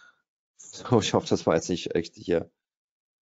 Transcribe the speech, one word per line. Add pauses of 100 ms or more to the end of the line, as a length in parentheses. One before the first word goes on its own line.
<laughs>
so,
ich
hoffe,
das
war
jetzt
nicht
echt
hier (720)